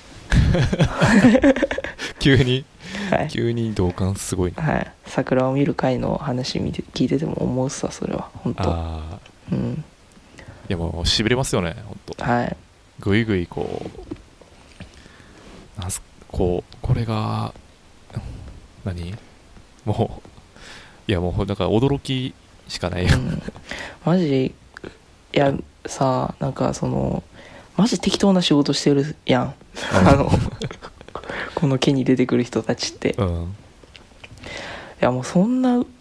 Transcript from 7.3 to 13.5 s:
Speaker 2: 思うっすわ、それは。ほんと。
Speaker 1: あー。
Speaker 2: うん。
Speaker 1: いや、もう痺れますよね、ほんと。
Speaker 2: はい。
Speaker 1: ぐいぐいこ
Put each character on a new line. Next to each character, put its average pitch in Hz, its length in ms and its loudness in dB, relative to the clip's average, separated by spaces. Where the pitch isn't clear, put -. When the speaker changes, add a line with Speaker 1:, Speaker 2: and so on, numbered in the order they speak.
Speaker 2:
思 127 220 0
う - 40 -2
っ - 20 -6
す - 160 -8
わ、 - 60 -6
そ - 140 -8
れ - 80 -4
は。 - 200 -6
ほ - 160 -6
ん 117 40 -4
と。 - 120 -6
Speaker 1:
あ 82 520 -6
ー。 - 40 -2
Speaker 2:
う 127 40 -2
ん。 127 260 -4
Speaker 1:
い - 40 -2
や、 90 40 -2
も 85 140 -2
う 85 120 -8
痺 107 260 0
れ 123 80 2
ま 135 80 0
す - 100 -4
よ 107 80 2
ね、 85 120 -2
ほ 104 80 -14
ん 95 40 -18
と。 - 80 -12
Speaker 2:
は 120 220 0
い。 - 120 -6
Speaker 1:
ぐ 101 160 0
い 113 80 2
ぐ 107 120 0
い 87 100 -2
こ - 440 -6